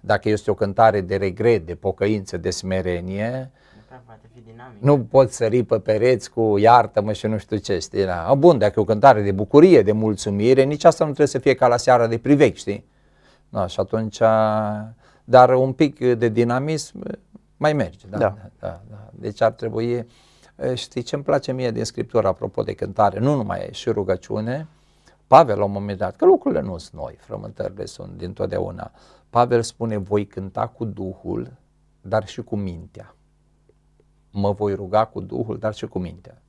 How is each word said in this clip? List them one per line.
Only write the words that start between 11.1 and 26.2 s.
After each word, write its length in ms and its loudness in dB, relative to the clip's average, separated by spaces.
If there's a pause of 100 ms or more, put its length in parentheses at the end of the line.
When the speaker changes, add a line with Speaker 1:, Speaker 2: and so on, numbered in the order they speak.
Speaker 1:
trebuie 180 0
să 100 -4
fie 160 2
ca 120 0
la 100 2
seara 300 2
de 120 -2
privec, 380 2
știi? 280 -10 (640)
Da, 180 -6
și 140 -8
atunci, 380 -4 (1040)
dar 300 8
un 180 2
pic 260 0
de 300 0
dinamism 760 -2 (540)
mai 160 0
merge, 360 -4
da? 100 -12
Speaker 3:
Da. 100 0
Speaker 1:
Da, 300 -10
da, 320 -12
da. 220 -20
Deci 280 -10
ar 120 2
trebui, 560 -6 (680)
știi 280 -10
ce-mi 200 -8
place 300 -2
mie 180 -4
din 140 -6
Scriptură, 420 -4
apropo 360 -4
de 120 -6
cântare, 440 -2
nu 160 0
numai, 380 -6
și 180 -8
rugăciune, 760 -4 (600)
Pavel, 320 6
la 60 0
un 80 -2
moment 260 -8
dat, 180 -6
că 80 -4